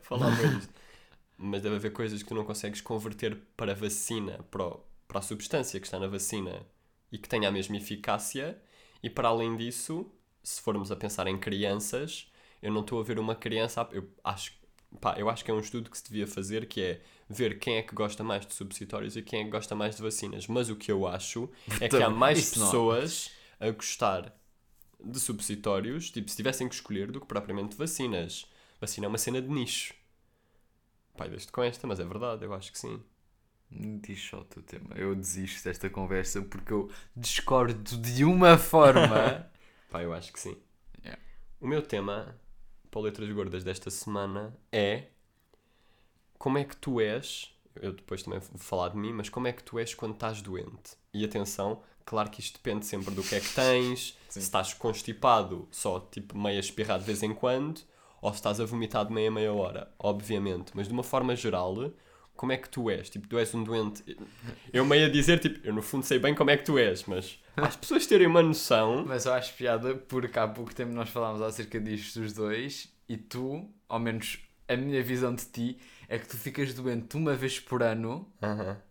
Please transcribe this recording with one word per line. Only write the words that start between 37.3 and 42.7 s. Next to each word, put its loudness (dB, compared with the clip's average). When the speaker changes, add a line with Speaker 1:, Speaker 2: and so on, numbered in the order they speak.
Speaker 2:
de 2
uma 12
forma. 8
Speaker 1:
<laughs> -20
Pá, -4
eu -4
acho -12
que -16
sim. -10
Speaker 2:
Yeah. -14
Speaker 1:
O -6
meu 2
tema -4